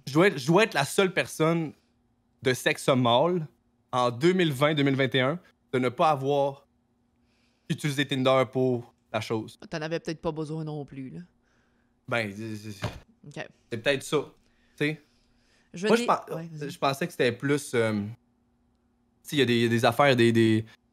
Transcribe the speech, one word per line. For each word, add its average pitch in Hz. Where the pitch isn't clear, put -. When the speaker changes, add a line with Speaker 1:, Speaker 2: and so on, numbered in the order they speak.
Speaker 1:
je 135
dois 165
être, 170
je 123
dois 165
être -
la 143
seule 190
personne 160
de 131
sexe -
mâle 143
en 123
deux 151
mille 175
vingt, 147
deux 143
mille 139
vingt 131
et 135
un 139
de 127
ne 127
pas 156
avoir 139
utilisé 143
Tinder 131
pour 127
la 113
chose. 110
Speaker 2:
T'en 165
avais 160
peut-être 160
pas 170
besoin 156
non 151
plus, 131
là. 165
Speaker 1:
Ben, 117
c'est, 110
c'est, 104
Speaker 2:
Ok. 147
Speaker 1:
c'est -
peut-être 139
ça, -
tu 151
sais. 156
Speaker 2:
Je 175
Speaker 1:
Moi, 220
je 233
Speaker 2:
n'ai 240
Speaker 1:
pen-, -
Speaker 2:
ouais, 165
vas-y. 147
Speaker 1:
je 139
pensais 139
que 165
c'était 131
plus, 139
euh, 113
tu 104
sais, -
il -
y 135
a -
des, 120
il 117
y 120
a -
des 117
affaires, 135
des, 117
des, 113